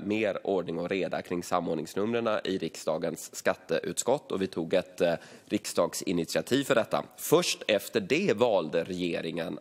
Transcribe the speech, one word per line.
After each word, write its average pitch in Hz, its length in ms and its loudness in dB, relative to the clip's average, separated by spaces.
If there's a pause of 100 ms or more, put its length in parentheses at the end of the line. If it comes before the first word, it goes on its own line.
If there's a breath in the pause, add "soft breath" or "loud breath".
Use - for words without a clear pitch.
mer 104 420 0
ordning 87 320 0
och 82 100 -4
reda 90 340 -2
kring 87 200 -2
samordningsnumren 95 1040 0
i 95 140 0
riksdagens 82 800 -4
skatteutskott. - 960 0
Och 95 100 0
vi 95 40 2
tog 85 280 -2
ett, - 260 0
eh, 85 140 6 (320 loud breath)
riksdagsinitiativ 87 1200 0
för 135 100 2
detta. 80 300 2 (120)
Först - 500 2
efter 107 340 2
det 135 360 0
valde 87 480 2
regeringen 85 760 -4